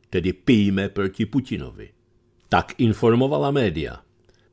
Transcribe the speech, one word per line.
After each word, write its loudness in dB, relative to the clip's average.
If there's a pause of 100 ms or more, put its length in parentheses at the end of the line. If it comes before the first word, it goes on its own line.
tedy -2
Pijme 2
proti -4
Putinovi. -6 (600)
Tak 0
informovala 2
média. -2 (520)